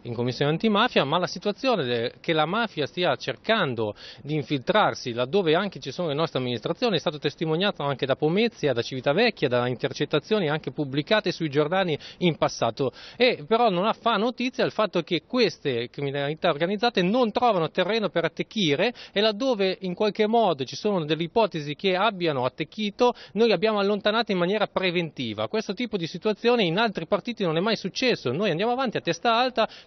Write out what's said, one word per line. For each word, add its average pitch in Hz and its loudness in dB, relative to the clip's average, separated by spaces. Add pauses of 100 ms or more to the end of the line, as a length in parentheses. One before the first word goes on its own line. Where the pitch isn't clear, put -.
in 120 -8
commissione 123 0
antimafia, 208 2
ma 151 0
la 180 0
situazione 208 -2
de-, 120 -2
che - -2
la 156 4
mafia 190 -2
stia 170 0
cercando 139 -2 (280)
di 143 -6
infiltrarsi 147 0
laddove 151 2
anche 185 -2
ci 135 -10
sono 175 -4
le 143 -2
nostre 151 0
amministrazioni 143 -2
è - 2
stato 151 -4
testimoniato 160 -2
anche 139 -2
da 131 2
Pomezia, 170 0
da 120 0
Civitavecchia, 143 0
da 123 2
intercettazioni 151 -2
anche 147 -2
pubblicate 151 0
sui 160 -4
giornali 151 0 (220)
in 165 2
passato. 127 0 (280)
E 202 2
però 226 4
non 180 0
ha-, 220 0
fa 226 0
notizia 240 -2
il 147 -2
fatto 190 0
che 160 -2
queste 143 -2
criminalità 143 -4
organizzate 190 0
non 220 2
trovano 202 2
terreno 196 0
per 160 -2
attecchire 175 0 (180)
e 196 0
laddove 208 0
in 185 -4
qualche 214 0
modo 208 4
ci 131 -12
sono 196 0
delle 156 0
ipotesi 165 0
che 185 0
abbiano 175 0
attecchito, 214 0 (200)
noi 226 2
le 214 4
abbiamo 208 2
allontanate 208 0
in 190 0
maniera 190 0
preventiva. 185 -2 (560)
Questo 220 -4
tipo 233 -6
di 165 -4
situazione 214 0
in 170 0
altri 208 -2
partiti 208 -2
non 160 0
è 165 0
mai 214 0
successo. 196 -2
Noi 185 0
andiamo 185 0
avanti 247 -2
a 285 -2
testa 247 0
alta, 240 0 (180)